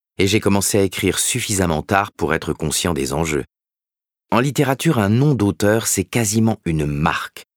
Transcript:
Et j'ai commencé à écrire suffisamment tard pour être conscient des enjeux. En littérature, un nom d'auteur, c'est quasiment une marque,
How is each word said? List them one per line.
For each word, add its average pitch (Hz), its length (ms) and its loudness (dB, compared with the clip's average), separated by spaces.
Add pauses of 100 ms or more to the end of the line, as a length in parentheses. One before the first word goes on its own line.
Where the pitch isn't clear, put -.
(180)
Et 95 80 2
j'ai 104 140 2
commencé 101 380 2
à 98 40 4
écrire 95 360 -2
suffisamment 92 640 -2
tard 101 300 0
pour 78 220 -2
être 80 180 -2
conscient 80 420 -2
des 67 180 -2
enjeux. 76 320 -2 (840)
En 107 100 2
littérature, 135 580 0
un 101 100 2
nom 131 260 4
d'auteur, 104 520 2
c'est - 180 -2
quasiment 110 600 0
une 78 220 -2
marque, 73 580 -2 (120)